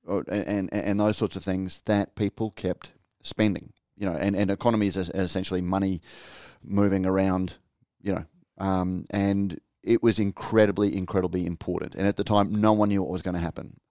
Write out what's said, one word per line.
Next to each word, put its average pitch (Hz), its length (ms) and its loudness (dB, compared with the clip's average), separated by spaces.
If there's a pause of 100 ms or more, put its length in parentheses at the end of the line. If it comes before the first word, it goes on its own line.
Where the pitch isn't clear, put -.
or, 95 220 -2
and, 101 420 -2
and, - 20 -8
and 101 280 -2
those 107 160 2
sorts 104 180 -2
of 92 80 -8
things, 95 440 -4
that 101 280 0
people 104 380 -2
kept - 400 -6 (300)
spending. - 500 -2 (240)
You 101 100 -6
know, 85 100 -2
and, 98 200 0
and 98 120 2
economies 101 480 0
are, 92 220 -4
are 92 60 0
essentially 90 360 -2
money 95 420 0 (600)
moving 98 420 2
around, 92 520 0 (440)
you 98 120 -4
know, 87 120 -4 (400)
um, 92 460 -2
and 98 480 0 (240)
it 113 220 2
was 113 160 4
incredibly, 101 760 2
incredibly 92 480 -2
important. - 520 -6
And 98 100 0
at 101 100 2
the 101 60 -2
time, 104 380 2
no 107 120 6
one 104 180 4
knew 98 120 2
what - 80 -4
was 90 120 -4
gonna 90 180 -4
happen. - 400 -8 (100)